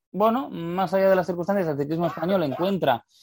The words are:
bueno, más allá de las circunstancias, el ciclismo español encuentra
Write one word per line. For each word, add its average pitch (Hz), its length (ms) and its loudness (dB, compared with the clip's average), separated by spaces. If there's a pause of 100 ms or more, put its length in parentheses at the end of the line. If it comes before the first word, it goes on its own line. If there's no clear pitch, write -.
(100)
bueno, 226 400 0
más 175 440 -4
allá 190 160 4
de 185 60 6
las 175 100 2
circunstancias, 175 420 -2
el 143 100 -2
ciclismo 160 280 -2
español 175 360 0
encuentra 151 600 0 (180)